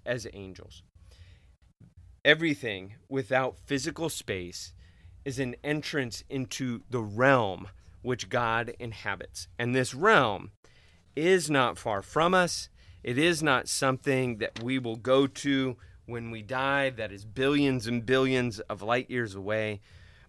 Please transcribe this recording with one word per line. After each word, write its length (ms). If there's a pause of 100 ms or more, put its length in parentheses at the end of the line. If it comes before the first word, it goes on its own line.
as 300
angels. 480 (1400)
Everything 760 (120)
without 560
physical 420
space 640 (520)
is 140
an 240
entrance 640
into 580
the 140
realm 640 (360)
which 260
God 480
inhabits. 720 (100)
And 160
this 220
realm 560 (640)
is 340
not 300
far 240
from 320
us. 340 (320)
It 160
is 240
not 260
something 720
that 240
we 160
will 200
go 280
to 520 (280)
when 240
we 140
die 480
that 200
is 140
billions 640
and 180
billions 540
of 240
light 260
years 240
away. 480 (480)